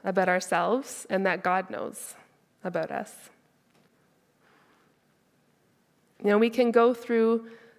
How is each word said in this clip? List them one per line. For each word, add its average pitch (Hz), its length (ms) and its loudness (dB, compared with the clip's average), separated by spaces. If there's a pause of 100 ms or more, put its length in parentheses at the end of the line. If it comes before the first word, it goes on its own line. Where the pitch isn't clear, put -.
about 185 260 0
ourselves 185 800 -2
and 190 160 -2
that 185 200 -2
God 185 260 -2
knows - 460 -12 (480)
about 170 260 -6
us. - 400 -10 (3000)
You 208 80 2
know, 208 80 6
we 233 120 4
can 233 220 2
go 233 200 6
through 226 560 0 (300)